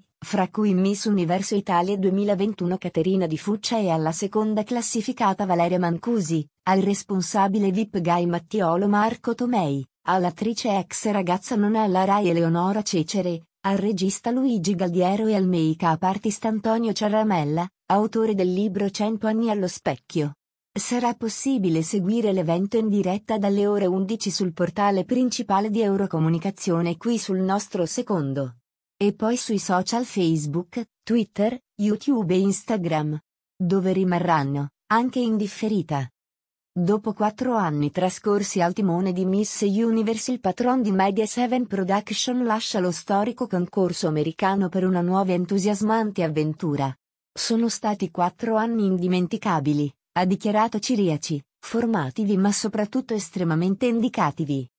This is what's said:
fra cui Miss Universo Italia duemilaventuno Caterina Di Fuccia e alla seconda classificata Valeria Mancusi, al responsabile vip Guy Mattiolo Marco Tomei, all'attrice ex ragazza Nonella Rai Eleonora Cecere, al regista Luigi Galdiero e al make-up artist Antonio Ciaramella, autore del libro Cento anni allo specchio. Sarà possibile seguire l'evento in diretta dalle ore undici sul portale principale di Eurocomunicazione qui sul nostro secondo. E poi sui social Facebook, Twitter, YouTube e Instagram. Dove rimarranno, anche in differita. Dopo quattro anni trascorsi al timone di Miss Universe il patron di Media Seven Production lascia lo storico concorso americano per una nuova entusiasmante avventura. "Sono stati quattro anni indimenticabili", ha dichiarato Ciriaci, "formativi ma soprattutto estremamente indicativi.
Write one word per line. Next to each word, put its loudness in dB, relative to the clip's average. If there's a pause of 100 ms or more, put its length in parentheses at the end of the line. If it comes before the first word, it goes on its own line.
(240)
fra 0
cui 0
Miss 0
Universo 0
Italia 0
duemilaventuno 0
Caterina 0
Di -2
Fuccia -2
e 2
alla 2
seconda 0
classificata -2
Valeria 2
Mancusi, 0 (200)
al 4
responsabile 0
vip -2
Guy 2
Mattiolo 0
Marco 0
Tomei, 0 (220)
all'attrice 0
ex -2
ragazza 0
Nonella 2
Rai 2
Eleonora 2
Cecere, -2 (180)
al 2
regista -2
Luigi 0
Galdiero 0
e 2
al 2
make-up 2
artist -2
Antonio 0
Ciaramella, 0 (200)
autore 2
del 2
libro 0
Cento -2
anni 0
allo 0
specchio. -4 (420)
Sarà 0
possibile 0
seguire 0
l'evento 0
in 0
diretta 0
dalle 2
ore 2
undici -2
sul -2
portale 0
principale 0
di 0
Eurocomunicazione 0
qui -2
sul -2
nostro -2
secondo. -4 (400)
E 2
poi -2
sui -2
social 0
Facebook, -2 (180)
Twitter, 0 (180)
YouTube 0
e 2
Instagram. 0 (380)
Dove 2
rimarranno, 0 (160)
anche 0
in 2
differita. -2 (720)
Dopo 0
quattro -2
anni 0
trascorsi 0
al 2
timone 0
di -2
Miss -2
Universe 0
il -4
patron 0
di 0
Media 2
Seven -2
Production -2
lascia -2
lo 0
storico -2
concorso -2
americano 0
per -2
una 2
nuova 2
entusiasmante 0
avventura. -2 (380)
"Sono 0
stati -4
quattro -2
anni 0
indimenticabili", 0 (280)
ha 2
dichiarato 0
Ciriaci, 0 (200)
"formativi 0
ma 4
soprattutto -2
estremamente 0
indicativi. 0 (100)